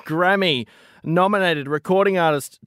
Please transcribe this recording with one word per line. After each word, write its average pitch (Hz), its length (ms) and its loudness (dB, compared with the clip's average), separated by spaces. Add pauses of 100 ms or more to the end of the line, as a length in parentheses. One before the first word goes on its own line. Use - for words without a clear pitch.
Grammy-nominated 175 1600 0
recording 185 500 0
artist, 160 480 -2